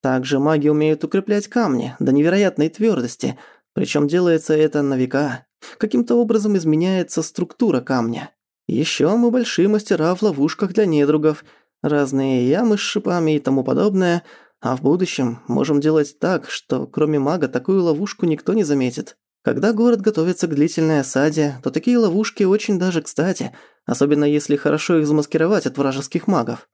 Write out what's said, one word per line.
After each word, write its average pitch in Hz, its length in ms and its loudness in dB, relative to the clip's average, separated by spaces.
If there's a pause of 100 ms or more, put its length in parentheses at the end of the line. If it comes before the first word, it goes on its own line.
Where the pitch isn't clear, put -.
Также 131 380 -2
маги 147 300 2
умеют 151 360 2
укреплять 202 440 -2
камни 147 500 -2
до 131 140 0
невероятной 165 580 2
твердости, 160 680 -2 (360)
причем 147 340 0
делается 165 460 2
это 151 260 2
на 139 140 0
века. 131 500 -2 (320)
Каким-то 240 380 0
образом 214 420 2
изменяется 170 680 0
структура 175 600 -2
камня. 117 480 -4 (420)
Еще 156 440 0
мы 240 160 2
большие 233 340 0
мастера 190 480 0
в 185 80 -6
ловушках 175 500 -2
для 214 140 2
недругов, 151 580 2 (380)
разные 135 680 0
ямы 208 280 2
с 202 40 -4
шипами 170 540 -2
и 147 60 0
тому 131 240 0
подобное, 175 580 0 (380)
а 123 160 -4
в 127 60 -8
будущем 139 680 0
можем 139 320 0
делать 151 400 0
так, 180 280 -2
что - 380 -6
кроме 151 320 -2
мага 156 300 0
такую 185 340 0
ловушку 170 440 -2
никто 160 260 -2
не 214 100 2
заметит. 135 540 -2 (260)
Когда - 300 0
город 226 300 2
готовится 180 440 0
к 165 80 -2
длительной 156 460 2
осаде, 147 640 0
то - 80 -4
такие 240 260 0
ловушки 208 460 0
очень 202 340 0
даже 175 240 0
кстати, 165 500 -4 (340)
особенно 143 380 2
если 147 300 2
хорошо 151 440 0
их 151 100 0
замаскировать 156 580 0
от 131 100 -6
вражеских 139 520 -4
магов. 120 460 -2